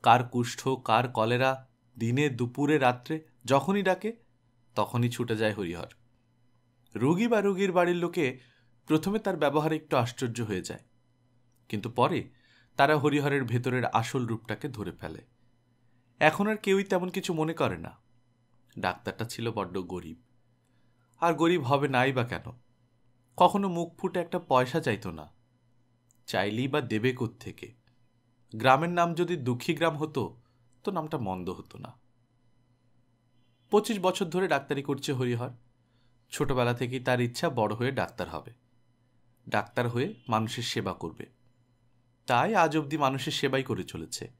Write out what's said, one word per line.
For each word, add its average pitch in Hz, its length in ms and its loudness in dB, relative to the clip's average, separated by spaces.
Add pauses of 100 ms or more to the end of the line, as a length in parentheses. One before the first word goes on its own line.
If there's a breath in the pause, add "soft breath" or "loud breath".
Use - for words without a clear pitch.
কার 123 200 8
কুষ্ঠ, 120 440 -2 (180)
কার 117 220 2
কলেরা, 123 600 0 (320)
দিনে 123 300 2
দুপুরে 139 480 0
রাত্রে 131 500 0 (180)
যখনই 180 380 2
ডাকে, 190 320 0 (600)
তখনই 120 340 0
ছুটে 120 260 -2
যায় 107 180 0
হরিহর। 87 340 -6 (1080)
রোগী 170 320 2
বা 220 140 4
রোগীর 196 300 2
বাড়ির 175 240 4
লোকে 170 440 -2 (460 loud breath)
প্রথমে 156 340 2
তার 185 180 -2
ব্যবহারে 151 380 2
একটু 151 220 -2
আশ্চর্য 120 440 -2
হয়ে 101 200 -4
যায়, - 180 -10 (920)
কিন্তু 107 200 -4
পরে 127 400 0 (460 soft breath)
তারা 147 220 6
হরিহরের 143 460 2
ভেতরের 123 420 0
আসল 120 400 0
রূপটাকে 110 420 -6
ধরে 107 240 -8
ফেলে। - 340 -12 (920)
এখন 175 280 4
আর 220 80 0
কেউই 196 280 2
তেমন 185 260 0
কিছু 185 240 -4
মনে 156 200 -2
করে 113 240 0
না। 85 200 -12 (840)
ডাক্তারটা 95 460 -4
ছিল 113 260 -6
বড্ড 95 260 -4
গরিব, 87 400 -8 (1000)
আর 170 140 2
গরিব 165 300 2
হবে 139 240 2
নাই 131 260 2
বা 123 100 0
কেন? - 280 -8 (840)
কখনো 196 320 4
মুখ 170 280 -4
ফুটে 185 220 -2
একটা 175 200 -4
পয়সা 127 400 2
চাইতো 104 320 -2
না, 78 200 -14 (920)
চাইলেই 107 420 0
বা 143 140 0
দেবে 110 320 0
কোত্থেকে? - 600 -8 (840)
গ্রামের 131 340 4
নাম 170 240 2
যদি 170 240 0
দুঃখী 123 360 -2
গ্রাম 156 240 2
হতো, 143 440 -4 (420)
তো 202 80 -4
নামটা 156 260 -4
মন্দ 92 320 -4
হতো - 280 -12
না। - 160 -16 (1800)
পঁচিশ 214 280 2
বছর 185 260 0
ধরে 175 220 0
ডাক্তারি 139 360 0
করছে 143 300 -4
হরিহর। 123 360 -2 (800)
ছোটবেলা 127 440 0
থেকেই 127 260 -4
তার 127 220 2
ইচ্ছা 123 280 0
বড় 107 260 0
হয়ে 120 160 -2
ডাক্তার 92 380 -4
হবে, - 240 -10 (960)
ডাক্তার 117 400 -2
হয়ে 131 240 -2 (140)
মানুষের 110 360 -2
সেবা 98 300 -4
করবে। - 320 -10 (1000)
তাই 143 300 2
আজ 160 220 4
অবধি 151 200 -2
মানুষের 135 340 0
সেবাই 135 320 0
করে 95 200 -2
চলেছে। - 560 -10